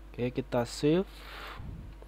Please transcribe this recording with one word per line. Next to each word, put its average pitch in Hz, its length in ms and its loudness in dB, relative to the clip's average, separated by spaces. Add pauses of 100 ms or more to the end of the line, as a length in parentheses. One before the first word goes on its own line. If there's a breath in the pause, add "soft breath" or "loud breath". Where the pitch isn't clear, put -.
(160)
Oke, 123 160 0
kita 127 320 2
save. 156 400 4 (1040 loud breath)